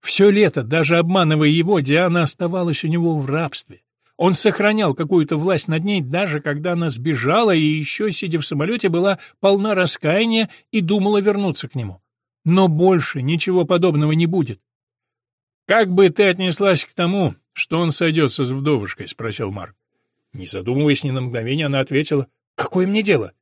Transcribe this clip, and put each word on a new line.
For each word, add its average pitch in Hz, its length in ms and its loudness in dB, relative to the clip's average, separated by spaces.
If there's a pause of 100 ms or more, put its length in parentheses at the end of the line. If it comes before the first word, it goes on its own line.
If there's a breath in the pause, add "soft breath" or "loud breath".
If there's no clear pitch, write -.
Всё - 300 2
лето, 196 320 2
даже 156 360 0
обманывая 165 500 2
его, 165 320 2
Диана 165 420 2
оставалась 170 600 -4
у 160 40 -2
него 165 300 0
в 135 80 -4
рабстве. - 560 -6 (340)
Он 180 180 2
сохранял 208 600 2
какую-то 160 420 0
власть 165 300 -2
над 160 160 -2
ней, 202 180 -2
даже 151 400 -4
когда 147 320 -4
она 170 180 -2
сбежала 143 600 0
и 165 80 2
ещё, 156 500 -2
сидя 170 280 -4
в 143 80 -4
самолёте, 185 420 -2
была 175 300 0 (220 loud breath)
полна 202 340 2
раскаяния 202 760 0 (200 loud breath)
и 220 100 0
думала 202 400 2
вернуться 196 480 -2
к - 60 -18
нему. 101 260 -8 (440)
Но 180 240 4
больше 165 540 2
ничего 170 420 0
подобного 156 480 2
не 165 140 2
будет. 156 340 -2 (1040)
«Как 208 240 2
бы 180 200 6
ты 208 140 2
отнеслась 185 600 0
к - 80 -20
тому, 175 420 0 (200)
что - 260 -4
он 170 100 0
сойдётся 156 540 0
с 123 60 -6
вдовушкой?» 135 580 -4
спросил 110 420 -8
Марк. 95 240 -12 (600)
Не 90 120 -12
задумываясь 135 580 0
ни 135 80 -4
на 131 100 -4
мгновение, 123 440 -6
она 139 140 -2
ответила: 139 460 -2 (300)
«Какое 185 300 -2
мне 208 160 0
дело?» 147 400 0